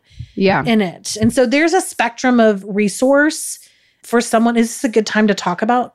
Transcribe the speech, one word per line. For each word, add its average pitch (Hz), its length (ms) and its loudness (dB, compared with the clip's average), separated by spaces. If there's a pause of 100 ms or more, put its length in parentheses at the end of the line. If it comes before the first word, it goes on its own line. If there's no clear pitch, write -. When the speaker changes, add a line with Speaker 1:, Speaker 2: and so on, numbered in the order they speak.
(340)
Speaker 1:
Yeah. 190 300 0
Speaker 2:
in 220 160 2
it. - 400 -6
And 226 120 2
so 254 140 2
there's 302 260 2
a 370 80 2
spectrum 240 600 -2
of 208 260 2
resource 262 920 0 (440)
for 233 180 0
someone. 233 360 0
Is 226 120 2
this - 160 -6
a 269 40 -2
good 214 180 0
time 214 220 0
to 196 60 2
talk 180 280 -4
about 240 320 -2